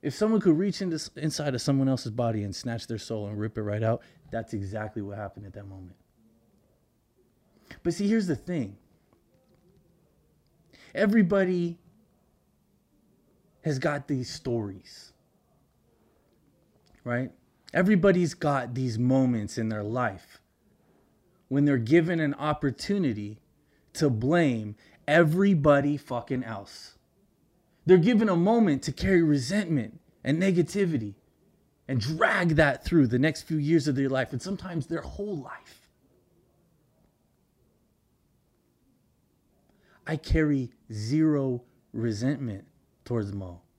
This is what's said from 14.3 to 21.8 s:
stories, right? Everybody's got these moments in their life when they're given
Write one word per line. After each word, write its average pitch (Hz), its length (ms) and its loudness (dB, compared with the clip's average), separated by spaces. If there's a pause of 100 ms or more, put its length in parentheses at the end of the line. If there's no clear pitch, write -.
stories, 104 840 -8 (1900)
right? 123 260 -4 (440)
Everybody's 180 580 4
got 131 420 -2
these 120 240 -2
moments 123 600 2
in 110 100 -2
their 107 140 -4
life 107 580 -6 (1080)
when 139 180 2
they're 143 100 4
given 160 440 2